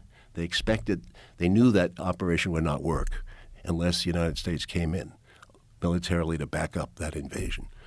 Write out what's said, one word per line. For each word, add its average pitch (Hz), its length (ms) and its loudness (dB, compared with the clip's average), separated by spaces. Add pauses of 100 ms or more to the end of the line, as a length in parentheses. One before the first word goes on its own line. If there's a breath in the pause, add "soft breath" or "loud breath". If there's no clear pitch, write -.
(340 soft breath)
They 82 100 -4
expected, 104 600 0 (340 soft breath)
they 87 100 4
knew 113 220 8
that 98 280 4
operation 87 540 0
would 80 120 2
not 73 180 0
work 73 420 -2 (400 soft breath)
unless 85 380 0
the 90 80 -2
United 85 260 0
States 82 300 -4
came 85 280 -2
in - 180 -6 (680 soft breath)
militarily 85 560 0
to 73 100 -4
back 80 300 -4
up 76 200 -6
that 80 200 -8
invasion - 520 -6 (180 soft breath)